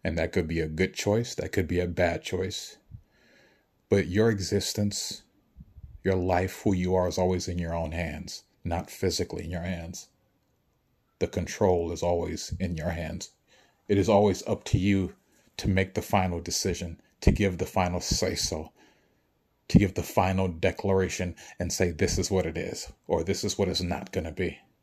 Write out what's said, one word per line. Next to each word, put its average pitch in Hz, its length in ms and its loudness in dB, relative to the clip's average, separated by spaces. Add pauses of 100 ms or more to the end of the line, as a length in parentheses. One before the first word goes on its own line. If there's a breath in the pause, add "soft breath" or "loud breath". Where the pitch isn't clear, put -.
And 82 140 -2
that 82 160 0
could 85 160 0
be 82 120 0
a 78 60 0
good 80 280 0
choice, 110 400 0
that - 180 -6
could 87 160 0
be 87 100 2
a 90 80 2
bad 85 360 0
choice. - 560 -6 (1120 soft breath)
But 95 140 4
your 104 240 4
existence, 101 920 -2 (800)
your 95 120 2
life, 92 480 0
who 104 100 4
you 92 220 2
are, 90 120 4
is 85 120 -2
always 92 280 2
in 87 120 -4
your 82 160 -4
own 80 180 -4
hands, 82 520 -6 (200)
not 85 260 -4
physically 87 540 -2
in 82 60 -6
your 87 100 -6
hands. 87 480 -8 (1080)
The 87 80 0
control 87 680 0
is 85 100 -6
always 85 560 -2
in 87 160 -4
your 78 140 -4
hands. 85 440 -6 (560 soft breath)
It 101 100 4
is 92 100 4
always 101 380 6
up - 180 -2
to - 140 2
you 95 360 2 (440 soft breath)
to - 100 -2
make 95 240 2
the - 80 -2
final 92 400 2
decision, 85 640 -4 (180)
to - 100 6
give 92 280 2
the 90 80 -2
final 90 340 0
say-so, - 720 -4 (960 soft breath)
to - 100 6
give 98 140 4
the 90 100 -4
final 95 460 2
declaration 90 880 0 (220 loud breath)
and 87 120 -2
say, 90 200 2
"This 85 260 0
is 92 140 -2
what 92 160 2
it 80 100 -4
is," - 340 -8 (160)
or, 82 160 0
"This 90 220 -2
is - 140 -2
what 98 100 2
it's 90 140 0
not 82 280 -4
gonna 82 220 -4
be." - 260 -4 (240)